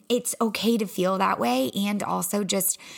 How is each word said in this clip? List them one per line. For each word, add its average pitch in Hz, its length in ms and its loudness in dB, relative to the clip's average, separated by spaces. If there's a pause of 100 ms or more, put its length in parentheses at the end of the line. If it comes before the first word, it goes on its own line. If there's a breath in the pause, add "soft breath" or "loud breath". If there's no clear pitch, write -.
(100)
it's 240 280 0
okay 226 380 2
to 214 100 0
feel 185 300 0
that 190 240 0
way, 254 340 0
and 202 280 0
also 185 420 -2
just 190 340 0 (200 loud breath)